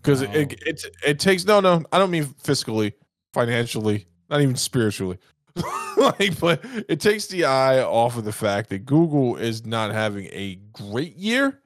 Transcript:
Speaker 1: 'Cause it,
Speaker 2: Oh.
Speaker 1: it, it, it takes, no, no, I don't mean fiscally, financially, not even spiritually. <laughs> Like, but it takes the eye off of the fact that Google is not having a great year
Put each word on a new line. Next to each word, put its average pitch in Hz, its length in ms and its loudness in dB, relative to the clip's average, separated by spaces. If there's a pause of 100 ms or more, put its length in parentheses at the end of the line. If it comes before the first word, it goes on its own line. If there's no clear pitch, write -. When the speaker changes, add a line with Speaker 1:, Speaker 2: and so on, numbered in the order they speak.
Speaker 1:
'Cause 139 180 2
it, 131 140 -4
Speaker 2:
Oh. 151 40 2
Speaker 1:
it, 143 280 -4
it, 160 180 -8 (220)
it 147 120 2
takes, 185 280 2
no, 208 140 6
no, 175 300 4
I 175 80 4
don't 190 120 4
mean 160 140 0 (180)
fiscally, 110 500 0 (400)
financially, 117 720 0 (220)
not 147 140 2
even 131 140 2
spiritually. 101 640 -2 (380)
<laughs> 175 60 -6 (340)
Like, 202 440 2
but 165 200 2 (280)
it 156 100 -2
takes 208 300 0
the 180 160 -2
eye 135 360 4
off 117 360 2
of 110 80 -6
the 107 80 -6
fact 104 380 -2
that 98 140 -6
Google 143 520 2
is 113 280 -6
not 110 280 -4
having 104 400 -2
a 95 240 -10 (160)
great 113 420 -8
year 247 520 -2